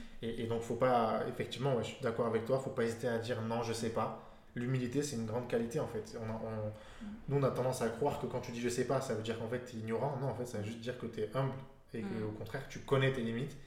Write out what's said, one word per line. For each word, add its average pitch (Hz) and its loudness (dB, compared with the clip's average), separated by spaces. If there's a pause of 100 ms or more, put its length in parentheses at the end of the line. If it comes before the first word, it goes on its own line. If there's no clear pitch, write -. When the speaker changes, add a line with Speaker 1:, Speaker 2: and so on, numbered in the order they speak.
(240)
Speaker 1:
Et, 113 -2
et 107 -2
donc, 113 0
faut 117 -2
pas, 117 4
effectivement, 123 0
ouais, 110 2
je 104 -4
suis - -10
d'accord 120 2
avec 110 2
toi, 131 4
faut - -4
pas 120 2
hésiter 117 0
à 117 2
dire : « 110 -2
Non, 117 2
je 113 0
sais 113 0
pas. » - 0 (320)
L'humilité, 123 2
c'est 135 -4
une 113 -2
grande 123 -2
qualité, 117 2
en 110 0
fait. 110 -6
On 110 -4
a, 110 -2 (100)
on, 110 -2 (320)
Speaker 2:
Mm. - -8 (220)
Speaker 1:
nous, 139 4
on 135 2
a 123 6
tendance 127 2
à 113 4
croire 139 2
que 131 -2
quand 127 -2
tu 123 -6
dis « 117 -4
je 120 2
sais 120 2
pas », 135 2
ça 120 0
veut 107 -2
dire 107 0
qu'en 110 -4
fait, 123 0
t'es 110 -8
ignorant. 117 0
Non, 139 0
en 110 0
fait, 123 -2
ça 110 -6
veut 101 0
juste 117 -4
dire 117 -4
que 117 -6
t'es 107 -2
humble 135 2 (400)
et 117 -2
que, 104 -2
Speaker 2:
Mm. 107 -2
Speaker 1:
au 104 -4
contraire, 107 -6
tu - -8
connais 131 4
tes 123 -2
limites 117 -2 (120)